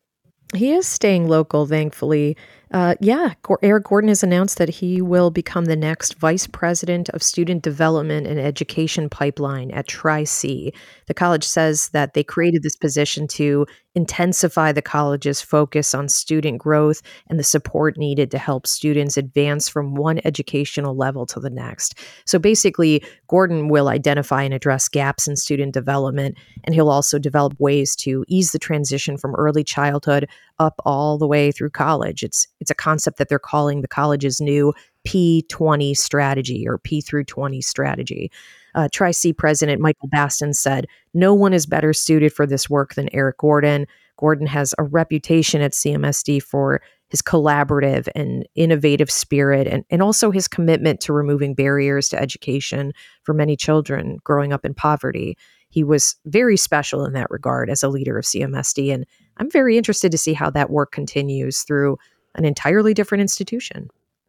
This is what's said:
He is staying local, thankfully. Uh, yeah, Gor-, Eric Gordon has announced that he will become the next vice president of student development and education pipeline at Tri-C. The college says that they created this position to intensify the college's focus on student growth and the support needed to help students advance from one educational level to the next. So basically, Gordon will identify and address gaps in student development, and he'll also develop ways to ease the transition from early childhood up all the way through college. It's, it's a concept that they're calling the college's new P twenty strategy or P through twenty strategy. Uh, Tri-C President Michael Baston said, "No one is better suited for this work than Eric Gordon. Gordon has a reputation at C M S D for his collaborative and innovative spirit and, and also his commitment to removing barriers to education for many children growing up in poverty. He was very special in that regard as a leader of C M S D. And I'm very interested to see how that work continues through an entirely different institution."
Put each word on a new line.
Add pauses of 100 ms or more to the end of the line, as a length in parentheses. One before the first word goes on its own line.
(540)
He
is
staying
local,
thankfully. (340)
Uh,
yeah,
Gor-,
Eric
Gordon
has
announced
that
he
will
become
the
next
vice
president
of
student
development
and
education
pipeline
at
Tri-C. (360)
The
college
says
that
they
created
this
position
to (280)
intensify
the
college's
focus
on
student
growth (260)
and
the
support
needed
to
help
students
advance
from
one
educational
level
to
the
next. (240)
So
basically, (240)
Gordon
will
identify
and
address
gaps
in
student
development, (260)
and
he'll
also
develop
ways
to
ease
the
transition
from
early
childhood (280)
up (100)
all
the
way
through
college.
It's, (140)
it's
a
concept
that
they're
calling
the
college's
new (300)
P
twenty
strategy
or
P
through
twenty
strategy. (440)
Uh,
Tri-C
President
Michael
Baston
said, (300)
"No
one
is
better
suited
for
this
work
than
Eric
Gordon. (300)
Gordon
has
a
reputation
at
C
M
S
D
for (260)
his
collaborative
and
innovative
spirit
and,
and
also
his
commitment
to
removing
barriers
to
education (300)
for
many
children
growing
up
in
poverty. (340)
He
was (100)
very
special
in
that
regard
as
a
leader
of
C
M
S
D.
And (300)
I'm
very
interested
to
see
how
that
work
continues
through (380)
an
entirely
different
institution." (400)